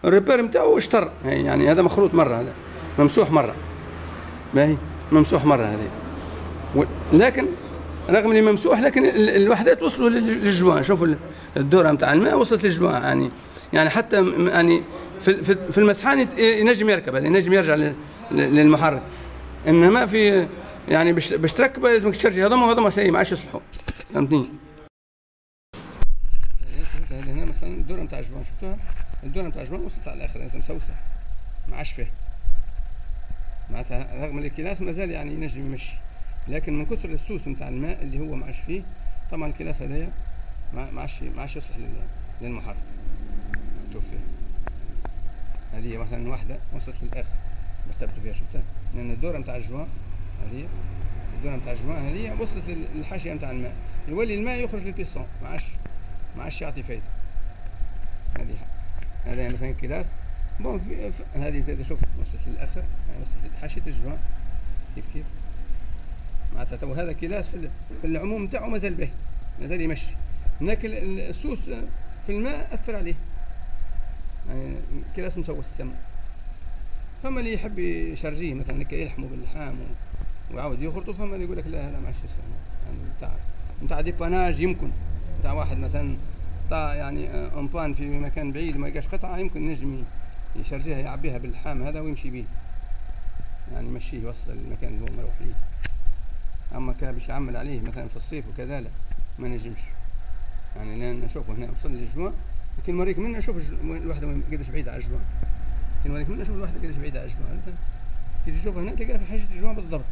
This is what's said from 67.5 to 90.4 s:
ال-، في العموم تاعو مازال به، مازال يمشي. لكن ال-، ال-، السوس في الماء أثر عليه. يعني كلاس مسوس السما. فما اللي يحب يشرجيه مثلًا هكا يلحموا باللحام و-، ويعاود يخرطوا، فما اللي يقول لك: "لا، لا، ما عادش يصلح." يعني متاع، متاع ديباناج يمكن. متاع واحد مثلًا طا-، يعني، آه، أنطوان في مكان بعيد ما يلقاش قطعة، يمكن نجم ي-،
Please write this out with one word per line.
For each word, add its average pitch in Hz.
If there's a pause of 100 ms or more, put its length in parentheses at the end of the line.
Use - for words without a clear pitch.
ال-، 170 (300)
في -
العموم 202
تاعو 214
مازال 196
به، - (520)
مازال 165
يمشي. 160 (460)
لكن 214
ال-، 214
ال-، 101
السوس - (680)
في 196
الماء 233
أثر 233
عليه. 170 (1300)
يعني 135 (420)
كلاس 143
مسوس 147 (100)
السما. 131 (1300)
فما 262
اللي 226
يحب 208
يشرجيه 160
مثلًا 139
هكا 143
يلحموا 143
باللحام 131
و-، -
ويعاود 127
يخرطوا، 170
فما 202
اللي 185
يقول 180
لك: 160
"لا، 151
لا، 143
ما -
عادش -
يصلح." - (500)
يعني - (180)
متاع، - (520)
متاع 151
ديباناج 170
يمكن. 175 (500)
متاع -
واحد 143
مثلًا 143 (540)
طا-، 151
يعني، 147
آه، 139
أنطوان 143
في 143
مكان 143
بعيد 151
ما 143
يلقاش 143
قطعة، 180
يمكن 160
نجم 139
ي-، 131 (560)